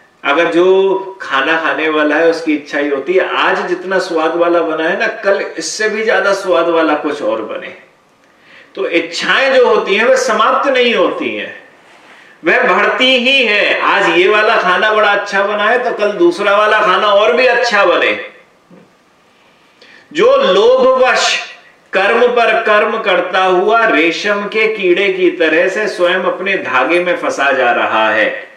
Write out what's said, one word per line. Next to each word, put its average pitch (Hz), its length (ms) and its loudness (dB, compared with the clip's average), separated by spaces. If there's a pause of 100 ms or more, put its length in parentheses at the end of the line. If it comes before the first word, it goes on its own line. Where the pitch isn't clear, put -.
(240)
अगर 160 280 0
जो 190 420 4 (280)
खाना 160 380 -2
खाने 151 280 -2
वाला 151 280 0
है 165 140 2
उसकी 156 240 -2
इच्छा 147 240 -6
ही 143 100 -2
होती 139 240 -2
है, 180 240 0
"आज 185 320 -2
जितना 185 300 -4
स्वाद 160 360 -2
वाला 170 260 2
बना 160 280 -2
है 151 120 -2
ना, 196 60 -2
कल - 340 -2 (180)
इससे 214 300 -4
भी 214 160 -4
ज्यादा 196 280 0
स्वाद 180 360 0
वाला 160 260 0
कुछ 147 280 -4
और 110 200 -4
बने।" - 460 -12 (840)
तो - 140 -4
इच्छाएं 190 680 0
जो 247 200 4
होती - 200 0
हैं 220 100 0
वह 262 120 4
समाप्त 262 540 0
नहीं 240 240 0
होती 151 420 -2
हैं, - 260 -12 (840)
वह 226 180 0
बढ़ती 254 560 0
ही 254 280 0
हैं। 190 340 0
आज 175 380 0
ये 190 100 4
वाला 214 280 2
खाना 185 380 0
बड़ा 208 200 2
अच्छा 196 280 -2
बना 208 220 -2
है 247 200 0
तो - 60 -4
कल 202 220 -2
दूसरा 185 440 2
वाला 214 240 2
खाना 202 260 0
और 208 300 2
भी 254 100 2
अच्छा 233 380 0
बने। 165 460 -2 (1800)
जो 254 240 4
लोभवश 247 1040 2 (520)
कर्म 226 340 2
पर 226 360 2
कर्म 214 360 0
करता 185 460 0
हुआ 202 420 2
रेशम 170 580 0
के 220 320 -2
कीड़े 190 360 0
की 180 180 0
तरह 165 380 0
से 208 200 -4
स्वयं 180 320 0
अपने 185 380 -2
धागे 156 460 0
में 175 120 -2
फंसा 139 360 -2
जा 131 200 0
रहा 110 380 0
है। 107 460 -2